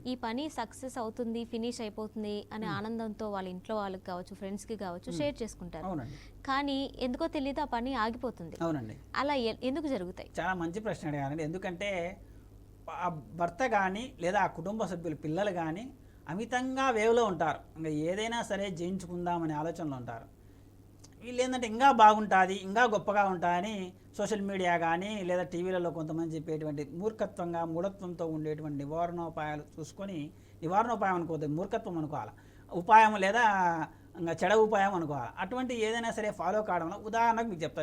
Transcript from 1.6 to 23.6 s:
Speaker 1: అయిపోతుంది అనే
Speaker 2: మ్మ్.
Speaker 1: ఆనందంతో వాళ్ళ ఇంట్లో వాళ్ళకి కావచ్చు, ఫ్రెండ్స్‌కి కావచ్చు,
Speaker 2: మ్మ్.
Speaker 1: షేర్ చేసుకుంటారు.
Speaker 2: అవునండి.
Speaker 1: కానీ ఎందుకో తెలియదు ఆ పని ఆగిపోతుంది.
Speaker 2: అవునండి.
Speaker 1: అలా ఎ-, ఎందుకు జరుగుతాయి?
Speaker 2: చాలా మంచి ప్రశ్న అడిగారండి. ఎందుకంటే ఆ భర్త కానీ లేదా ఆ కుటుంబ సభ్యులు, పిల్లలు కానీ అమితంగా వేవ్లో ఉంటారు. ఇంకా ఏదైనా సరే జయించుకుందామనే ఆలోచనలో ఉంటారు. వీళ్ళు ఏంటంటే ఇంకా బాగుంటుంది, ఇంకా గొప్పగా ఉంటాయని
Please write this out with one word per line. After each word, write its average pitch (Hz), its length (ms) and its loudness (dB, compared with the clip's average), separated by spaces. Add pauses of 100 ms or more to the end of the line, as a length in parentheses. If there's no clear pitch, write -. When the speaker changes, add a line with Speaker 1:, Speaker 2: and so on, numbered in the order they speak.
Speaker 1:
అయిపోతుంది 208 720 -6
అనే 220 120 -6
Speaker 2:
మ్మ్. 202 120 -4
Speaker 1:
ఆనందంతో 220 540 -6
వాళ్ళ 190 180 -6
ఇంట్లో 185 260 -6
వాళ్ళకి 196 300 -4
కావచ్చు, 185 300 -8
ఫ్రెండ్స్‌కి 202 400 -8
కావచ్చు, 185 360 -8
Speaker 2:
మ్మ్. 170 60 -4
Speaker 1:
షేర్ 294 260 -2
చేసుకుంటారు. 175 420 -10
Speaker 2:
అవునండి. 143 280 -6 (320)
Speaker 1:
కానీ 277 540 -2
ఎందుకో 254 280 -2
తెలియదు 285 340 -2
ఆ 285 40 -2
పని 254 280 -2
ఆగిపోతుంది. 226 680 -4
Speaker 2:
అవునండి. 139 360 -2 (180)
Speaker 1:
అలా 285 180 2
ఎ-, 233 300 0
ఎందుకు 277 240 -2
జరుగుతాయి? 185 520 -6
Speaker 2:
చాలా 175 140 0
మంచి 170 260 -4
ప్రశ్న 196 280 -4
అడిగారండి. 147 360 -2
ఎందుకంటే 180 800 -4 (680)
ఆ 165 200 -4 (240)
భర్త 170 340 0
కానీ 208 520 0
లేదా 180 200 2
ఆ 180 80 4
కుటుంబ 202 380 -4
సభ్యులు, 170 300 -4
పిల్లలు 170 360 -2
కానీ 175 420 -4 (360)
అమితంగా 254 600 0
వేవ్లో 233 360 6
ఉంటారు. 165 340 0 (180)
ఇంకా 160 120 -4
ఏదైనా 196 540 0
సరే 196 260 -2
జయించుకుందామనే 175 840 -2
ఆలోచనలో 156 440 -4
ఉంటారు. 120 400 -12 (840)
వీళ్ళు 247 180 0
ఏంటంటే 254 260 0
ఇంకా 240 240 6
బాగుంటుంది, 208 640 8
ఇంకా 202 280 2
గొప్పగా 208 400 4
ఉంటాయని 185 720 0 (240)